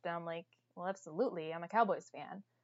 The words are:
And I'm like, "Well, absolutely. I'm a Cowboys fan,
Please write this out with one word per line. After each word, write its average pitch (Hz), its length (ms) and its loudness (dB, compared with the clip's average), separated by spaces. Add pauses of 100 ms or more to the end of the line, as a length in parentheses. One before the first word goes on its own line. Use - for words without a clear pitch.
And 170 100 -2
I'm 170 100 -4
like, 165 220 -6 (280)
"Well, 180 120 -4
absolutely. 175 640 -2
I'm 170 100 -6
a 170 60 -6
Cowboys 208 400 4
fan, 147 340 -10 (200)